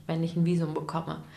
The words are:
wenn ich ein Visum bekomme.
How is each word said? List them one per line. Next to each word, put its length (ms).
wenn 180
ich 120
ein 100
Visum 280
bekomme. 500